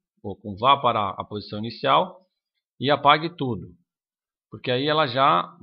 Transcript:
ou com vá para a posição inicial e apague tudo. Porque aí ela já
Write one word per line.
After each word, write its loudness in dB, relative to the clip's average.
ou -8
com -12
vá 4
para 0
a -8
posição -10
inicial -2
e -2
apague 2
tudo. -6
Porque -10
aí 0
ela 2
já 2